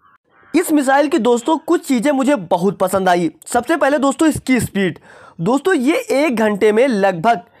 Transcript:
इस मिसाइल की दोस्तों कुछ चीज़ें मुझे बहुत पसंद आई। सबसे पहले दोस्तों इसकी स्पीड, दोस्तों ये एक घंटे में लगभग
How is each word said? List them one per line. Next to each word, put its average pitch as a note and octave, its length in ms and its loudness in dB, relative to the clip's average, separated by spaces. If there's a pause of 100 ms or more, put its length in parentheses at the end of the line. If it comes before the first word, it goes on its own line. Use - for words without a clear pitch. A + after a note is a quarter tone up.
(540)
इस E4+ 180 0
मिसाइल C#4+ 360 2
की D4+ 120 0
दोस्तों A#3+ 380 0
कुछ E4+ 300 -2
चीज़ें C4 240 0
मुझे C4 240 0
बहुत F#3 420 -2
पसंद F#3+ 300 0
आई। F3 220 0 (160)
सबसे A#3+ 300 -2
पहले C#4+ 240 0
दोस्तों C#4 280 0
इसकी C4 320 -2
स्पीड, F#3 380 -4 (420)
दोस्तों C4 340 0
ये D4+ 320 -2 (100)
एक C#4+ 200 0
घंटे G#3 360 0
में A3+ 160 2
लगभग G3 540 0 (180)